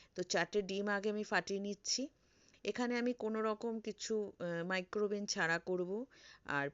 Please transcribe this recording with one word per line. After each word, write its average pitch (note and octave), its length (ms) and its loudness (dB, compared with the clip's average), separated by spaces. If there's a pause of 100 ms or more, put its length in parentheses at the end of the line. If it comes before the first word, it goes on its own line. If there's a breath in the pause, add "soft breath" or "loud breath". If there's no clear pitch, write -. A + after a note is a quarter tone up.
(140 loud breath)
তো F3+ 80 -2
চারটে F3 400 2
ডিম G3 260 -2
আগে G3+ 220 0
আমি G#3 140 0
ফাটিয়ে G3 360 0
নিচ্ছি। G#3 480 -2 (560 soft breath)
এখানে A#3+ 340 0
আমি A#3+ 140 4
কোনো A3 300 -2
রকম A3 380 0
কিছু, G#3+ 520 -2
আহ, E3+ 320 -2
মাইক্রোওভেন G3+ 640 0
ছাড়া E3 320 2
করব, F#3 480 -2 (380 loud breath)
আর C#3+ 300 0